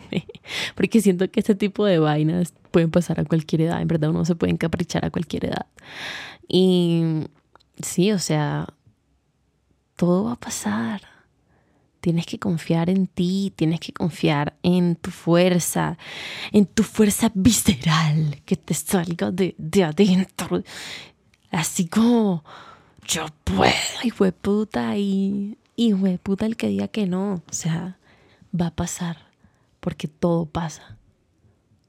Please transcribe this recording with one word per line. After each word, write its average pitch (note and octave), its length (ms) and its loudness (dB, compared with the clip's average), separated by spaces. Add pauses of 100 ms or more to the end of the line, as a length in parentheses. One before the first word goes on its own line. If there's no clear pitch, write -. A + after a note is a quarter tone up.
(760)
Porque G#3 260 2
siento F#3 280 2
que - 100 -2
este G3+ 160 2
tipo G3+ 300 -2
de F3+ 140 4
vainas D#3 540 2 (180)
pueden E3 180 4
pasar E3 300 0
a D#3 60 -2
cualquier D#3+ 360 0
edad. E3 200 0
En E3 60 -2
verdad, D#3 220 0
uno E3+ 160 0
se F3 100 0
puede F3+ 160 0
encaprichar E3 540 -2
a D#3+ 60 -4
cualquier - 340 -6
edad. - 220 -6 (800)
Y E3+ 800 2 (560)
sí, F#3 300 0
o G3 80 2
sea, D3+ 480 -2 (1300)
todo F3+ 300 2
va A#3+ 80 -2
a A#3+ 60 -8
pasar. A3 600 -6 (1000)
Tienes E3+ 240 0
que - 140 -10
confiar E3 500 -2
en F#3+ 180 2
ti, F#3+ 480 -2
tienes E3 240 0
que - 120 -14
confiar D3+ 720 -2
en F3+ 320 2
tu - 160 -8
fuerza, E3+ 840 2 (540)
en G#3 140 6
tu - 180 2
fuerza A3 500 2
visceral D#3+ 1120 2
que F#3+ 100 -2
te - 180 -4
salga F3+ 580 -2
de, F3+ 260 -2
de E3 260 2
adentro. F3+ 800 2 (880)
Así E3 360 -2
como, A3 560 2 (640)
"Yo D#3+ 180 -4 (180)
puedo, F#3+ 300 2 (300)
hijo A3 200 0
de F#3 80 4
puta", G#3+ 640 -2
y G3+ 600 -2 (200)
hijo G3+ 280 2
de F3+ 120 2
puta G3 280 -2
el A3 120 -4
que A3 100 -2
diga G3+ 220 -2
que G#3 180 -2
no. F#3+ 280 -2 (140)
O - 40 -12
sea, E3+ 440 -4 (600)
va E3+ 80 0
a - 80 -8
pasar, E3+ 420 -6 (600)
porque D#3+ 300 -8
todo E3+ 360 0
pasa. - 520 -8 (920)